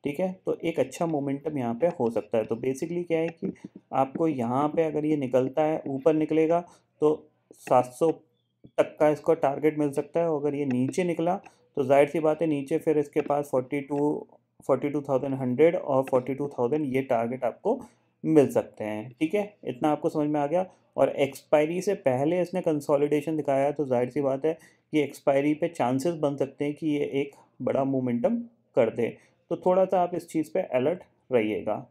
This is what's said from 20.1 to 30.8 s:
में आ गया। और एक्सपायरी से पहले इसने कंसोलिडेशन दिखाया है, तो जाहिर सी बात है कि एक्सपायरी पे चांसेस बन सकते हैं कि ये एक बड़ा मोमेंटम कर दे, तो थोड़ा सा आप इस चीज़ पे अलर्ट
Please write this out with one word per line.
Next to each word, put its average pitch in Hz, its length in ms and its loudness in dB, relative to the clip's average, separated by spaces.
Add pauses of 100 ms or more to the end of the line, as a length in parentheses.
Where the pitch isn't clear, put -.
में 151 100 0
आ 143 80 0
गया। 180 180 0 (320)
और 139 120 4
एक्सपायरी 156 720 0
से 196 160 -2
पहले 147 440 0
इसने 175 200 -4
कंसोलिडेशन 147 760 0
दिखाया 139 280 0
है, 147 80 0
तो 147 120 -4
जाहिर 123 240 0
सी 147 120 -4
बात 135 240 -2
है 160 80 2
कि - 460 -6
एक्सपायरी 143 540 0
पे 156 140 -2
चांसेस 135 480 0
बन 147 220 -2
सकते 143 280 -4
हैं 147 80 -4
कि 156 140 -6
ये 147 180 0 (160)
एक 143 140 -8 (260)
बड़ा 123 220 0
मोमेंटम 131 540 0 (380)
कर 117 140 4
दे, 117 180 -2 (440)
तो 170 60 -2
थोड़ा 185 280 2
सा 185 160 0
आप 175 140 0
इस - 140 -8
चीज़ 156 240 -4
पे 185 80 0 (100)
अलर्ट 143 320 0 (280)